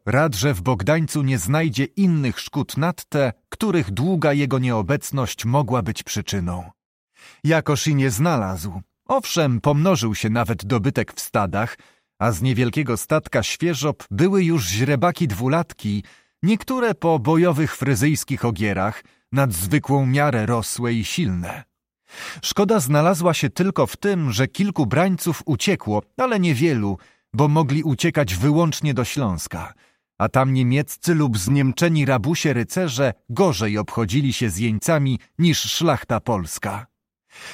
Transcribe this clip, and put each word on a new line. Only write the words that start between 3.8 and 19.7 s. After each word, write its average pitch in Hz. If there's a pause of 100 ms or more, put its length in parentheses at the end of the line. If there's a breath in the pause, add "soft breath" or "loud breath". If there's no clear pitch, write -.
długa 147
jego 139
nieobecność 127
mogła 120
być 107
przyczyną. 90 (760 loud breath)
Jakoż 151
i 156
nie 135
znalazł. 95 (280)
Owszem, 151
pomnożył 143
się 107
nawet 113
dobytek 113
w -
stadach, 104 (400 soft breath)
a 101
z 85
niewielkiego 123
statka 143
świeżop 156
były 180
już 160
źrebaki 131
dwulatki, 110 (400 soft breath)
niektóre 226
po 165
bojowych 160
fryzyjskich 139
ogierach, 104 (280 soft breath)
nad 131
zwykłą 135